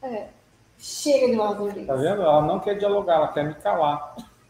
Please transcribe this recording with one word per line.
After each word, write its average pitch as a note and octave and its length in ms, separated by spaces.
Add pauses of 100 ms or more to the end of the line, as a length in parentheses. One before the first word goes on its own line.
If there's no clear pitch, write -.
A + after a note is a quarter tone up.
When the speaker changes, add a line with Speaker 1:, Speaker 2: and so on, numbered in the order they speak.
Speaker 1:
É, A#3+ 240 (500)
chega C4+ 520
de A3+ 80
falar G#3 200
sobre G3+ 280
Speaker 2:
Tá C#3+ 80
Speaker 1:
isso. C3 100
Speaker 2:
vendo? G3 180
Ela D3+ 200
não E3+ 180
quer G3+ 160
dialogar, G3+ 400
ela D#3 140
quer D3 180
me D#3 80
calar. D3 600 (340)